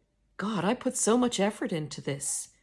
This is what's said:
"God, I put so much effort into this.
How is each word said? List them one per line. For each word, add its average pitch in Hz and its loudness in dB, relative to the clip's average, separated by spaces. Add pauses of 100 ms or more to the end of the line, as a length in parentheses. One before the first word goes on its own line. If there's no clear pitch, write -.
(380)
"God, 196 -2
I 208 2
put 247 -2
so 220 4
much 240 2
effort 220 0
into 151 -4
this. - -4 (140)